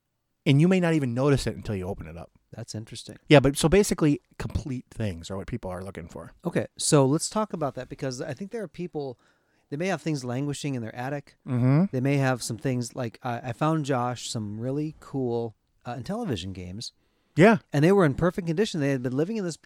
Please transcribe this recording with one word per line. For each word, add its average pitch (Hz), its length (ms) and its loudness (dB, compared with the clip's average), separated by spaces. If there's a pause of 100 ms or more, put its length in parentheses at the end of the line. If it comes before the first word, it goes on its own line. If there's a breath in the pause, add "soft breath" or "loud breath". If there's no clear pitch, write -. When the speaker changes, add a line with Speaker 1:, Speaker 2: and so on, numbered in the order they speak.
(460)
Speaker 1:
And 139 140 6
you 165 80 6
may 185 120 4
not 170 140 2
even 135 200 0
notice 135 320 2
it 110 100 -4
until 110 200 -6
you 92 120 -4
open 92 200 -8
it 82 100 -14
up. 82 140 -18 (200)
Speaker 2:
That's - 220 -14
interesting. 110 440 -12 (100)
Speaker 1:
Yeah, 147 120 10
but 135 180 2
so 165 120 2
basically, 175 520 4 (180)
complete - 500 -6
things 90 400 -6
are 95 80 -6
what 95 100 -10
people 107 220 -8
are 90 140 -8
looking 87 240 -12
for. - 240 -14 (120)
Speaker 2:
Okay, 139 240 -2 (100)
so 143 280 4
let's 139 240 0
talk 214 240 -2
about 151 220 -4
that 127 140 -12
because 131 320 -8
I 151 120 -8
think 196 180 -12
there 226 120 -8
are 180 40 -10
people, 147 520 -8 (500)
they 143 80 -8
may 175 100 -4
have 175 140 -2
things 147 240 -4
languishing 139 480 -4
in 123 80 -4
their 110 140 -10
attic. 135 400 -10 (120)
Speaker 1:
Mm-hmm. 131 440 4
Speaker 2:
They 127 80 -2
may 139 180 2
have 131 240 2
some 117 160 -6
things 123 380 -4
like, 123 260 -8
I, 120 280 -6
I 117 40 -6
found 156 320 0
Josh 123 460 -2
some 107 280 -6
really 143 400 -4
cool, 117 560 -4 (300)
uh, 123 100 -8
Intellivision 127 580 -6
games. 92 400 -12 (420)
Speaker 1:
Yeah. 196 220 10 (140)
Speaker 2:
And 147 140 4
they 180 60 8
were 196 140 6
in 135 100 2
perfect 175 320 -2
condition. 156 340 0
They 139 80 2
had 135 140 -2
been 127 120 -2
living 175 220 0
in 196 80 -4
this 160 200 -6